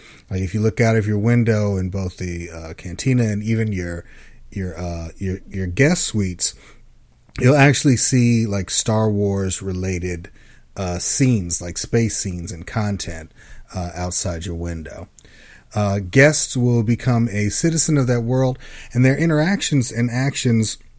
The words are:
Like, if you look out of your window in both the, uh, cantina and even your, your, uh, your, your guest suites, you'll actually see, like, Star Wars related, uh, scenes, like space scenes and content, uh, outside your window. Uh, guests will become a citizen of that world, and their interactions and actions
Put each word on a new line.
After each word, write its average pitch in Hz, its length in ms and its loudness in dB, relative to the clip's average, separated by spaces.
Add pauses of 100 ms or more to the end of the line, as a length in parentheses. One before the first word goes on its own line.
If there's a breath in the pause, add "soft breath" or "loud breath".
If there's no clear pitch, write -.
(300 loud breath)
Like, 95 100 -4
if 92 140 -4
you 107 80 0
look 107 180 0
out 113 160 4
of 107 100 2
your 104 140 0
window 107 560 2
in 92 140 -2
both 95 260 -6
the, 85 340 -8
uh, 82 260 -12
cantina 120 480 -2
and 104 200 -2
even 110 300 0
your, 87 320 -6 (440 loud breath)
your, 92 300 -8
uh, 85 380 -6
your, 95 220 -4 (100)
your 95 180 -4
guest 135 380 2
suites, 95 500 -2 (840 loud breath)
you'll 127 200 6
actually 139 400 4
see, 120 500 2
like, 101 220 -4
Star 110 420 0
Wars 98 500 -2
related, 90 680 -4 (460 soft breath)
uh, 90 220 -4
scenes, 107 640 0
like 87 160 -8
space 117 380 0
scenes 87 380 -6
and 82 120 -12
content, 95 680 -6 (400 loud breath)
uh, 87 200 -6
outside 87 520 -4
your 87 100 -6
window. 82 540 -10 (640 loud breath)
Uh, 101 260 0
guests 131 560 4
will 120 280 2
become 117 440 2
a 104 220 0
citizen 160 480 2
of 127 100 2
that 120 140 0
world, 127 360 0 (360 loud breath)
and 127 100 4
their 131 140 6
interactions 156 720 2
and 120 180 0
actions 120 680 0 (220)